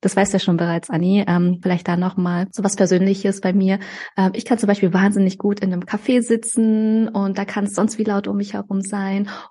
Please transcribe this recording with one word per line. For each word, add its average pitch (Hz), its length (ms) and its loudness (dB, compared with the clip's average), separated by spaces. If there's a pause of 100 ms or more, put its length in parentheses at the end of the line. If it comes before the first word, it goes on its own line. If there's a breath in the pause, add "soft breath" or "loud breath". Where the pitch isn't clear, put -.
das - 140 0
weißt 196 180 2
du - 20 4
ja 185 40 2
schon 175 180 2
bereits, 170 320 -2
Anni, 185 380 2
ähm, 180 340 2
vielleicht 180 260 0
da 175 80 0
nochmal 180 560 -2
so - 120 -4
was 196 120 0
Persönliches 190 640 2
bei 185 120 0
mir. 190 260 2 (380 loud breath)
Ähm, 190 160 4
ich 233 100 -6
kann 240 140 0
zum 202 100 0
Beispiel 196 260 2
wahnsinnig 190 440 2
gut 202 240 -2
in 190 100 -2
einem 180 120 -4
Café 247 380 0
sitzen 220 840 2
und 196 300 -2
da 196 80 -4
kann 202 200 -4
es 202 80 -6
sonst 214 240 0
wie 220 60 -2
laut 202 240 -2
um 202 100 -4
mich 202 160 -4
herum 196 280 -6
sein. 196 480 -4 (220 loud breath)